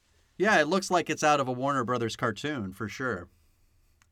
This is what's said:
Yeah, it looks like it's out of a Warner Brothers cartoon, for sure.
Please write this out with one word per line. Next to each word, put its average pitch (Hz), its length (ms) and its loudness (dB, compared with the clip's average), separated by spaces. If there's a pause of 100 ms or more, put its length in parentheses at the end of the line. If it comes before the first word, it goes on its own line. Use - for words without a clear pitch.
(380)
Yeah, 196 220 4
it 147 80 2
looks 190 240 0
like 170 180 2
it's 156 140 -2
out 147 160 6
of 131 80 0
a 127 60 -2
Warner 131 320 0
Brothers 117 320 0
cartoon, 117 560 -4
for 107 160 -6
sure. 104 400 -6 (840)